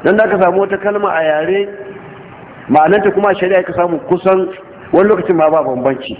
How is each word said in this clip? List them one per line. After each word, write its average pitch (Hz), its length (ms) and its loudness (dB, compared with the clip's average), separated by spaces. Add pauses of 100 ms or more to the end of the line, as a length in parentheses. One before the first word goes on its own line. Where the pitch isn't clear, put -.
Dan 190 140 2
da 220 100 4
ka 202 140 0
samu 185 240 2
wata 196 160 -6
kalma 202 320 -2
a 160 100 -2
yare, 165 460 -2 (1000)
ma'ananta 180 440 4
kuma 202 160 2
a 185 60 2
shari'a 185 280 0
ka 180 100 -8
samu 175 260 -2 (100)
kusan 190 400 2 (420)
wani 190 180 4
lokacin 190 260 0
ma 156 160 4
ba 156 100 2
bambanci 131 580 -4